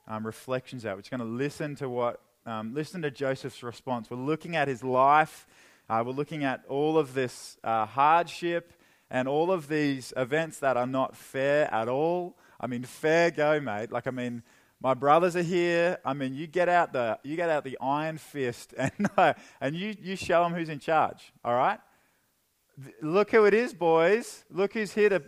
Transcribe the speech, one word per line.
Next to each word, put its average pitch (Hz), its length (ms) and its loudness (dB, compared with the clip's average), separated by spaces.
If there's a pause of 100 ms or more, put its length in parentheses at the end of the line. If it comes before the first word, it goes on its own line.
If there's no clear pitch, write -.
um, 110 200 -6
reflections 127 580 -8
out. 101 120 -4
We're 101 60 -16
just - 100 -14
gonna 123 120 -6
listen 143 520 -6
to 135 120 -6
what, 120 320 -2 (240)
um, 113 300 -8
listen 156 260 -6
to 151 100 -4
Joseph's 135 520 -6
response. 120 480 -8
We're 123 80 -8
looking 156 360 -4
at 143 140 0
his 131 160 -6
life. 139 640 2 (420)
Uh, 113 160 0
we're 127 80 -6
looking 147 320 -6
at 131 240 -4
all 151 300 0
of 131 160 -2
this, - 500 -6
uh, 110 220 0
hardship 165 880 0 (360)
and 127 180 -2
all 160 240 2
of 156 160 -4
these 143 480 -2
events 143 420 -2
that 131 180 0
are 123 100 0
not 131 280 -2
fair 143 580 0
at 110 160 -2
all. 170 480 -2 (220)
I - 80 -6
mean, 123 160 -6
fair 160 480 2
go, 151 300 2
mate. 110 320 -6
Like, 120 140 -4
I 131 40 -2
mean, 123 320 -6 (400)
my 131 120 2
brothers 160 420 4
are 180 60 0
here. 175 600 2
I 131 100 -2
mean, 135 200 -6
you 156 120 -8
get 175 220 0
out 175 240 4
the, 117 300 0
you 147 140 -6
get 170 120 0
out 151 160 0
the 131 160 -10
iron 151 380 -2
fist - 560 -6
<laughs> - 40 -14
and, 131 140 -2 (240)
uh, 170 180 6 (260)
and 143 160 -2
you, 202 240 -6
you 185 160 -6
show 170 280 2
'em 170 80 0
who's 165 180 -6
in 147 80 -8
charge, - 540 0 (120)
all 120 100 0
right? 165 240 2 (1040)
Th-, 131 200 -20
look 185 280 2
who 220 140 6
it 202 100 6
is, 247 180 2
boys. 170 800 2
Look 190 220 -2
who's 214 200 -4
here 208 180 4
to 180 180 0